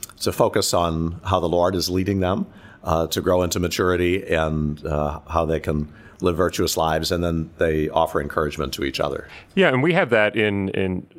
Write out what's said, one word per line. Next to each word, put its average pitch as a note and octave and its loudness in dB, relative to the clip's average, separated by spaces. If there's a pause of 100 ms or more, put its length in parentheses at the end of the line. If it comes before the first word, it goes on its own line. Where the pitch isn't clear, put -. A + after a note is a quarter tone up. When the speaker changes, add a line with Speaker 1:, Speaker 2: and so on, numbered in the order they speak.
(200)
Speaker 1:
to - -2
focus - 0
on E2+ 0
how F#2 2
the E2+ 0
Lord F2 2
is E2+ -2
leading F#2+ 0
them, F#2+ 0 (380)
uh, D#2+ 0
to - -4
grow F2+ 2
into F2+ 0
maturity F2+ 0
and, D#2 0
uh, D2+ -2 (100)
how E2 0
they D#2 0
can D2+ -4 (300)
live F2 0
virtuous F2 0
lives, D#2+ 0
and F2 0
then E2 -2
they D#2 0
offer D#2+ 0
encouragement D2 -4
to - -6
each C#2 -4
other. - -4 (280)
Speaker 2:
Yeah, F#3 4
and C3 2
we E3+ 2
have D#3+ 0
that G#2+ 4
in, G2+ 0
in F#2+ -2 (120)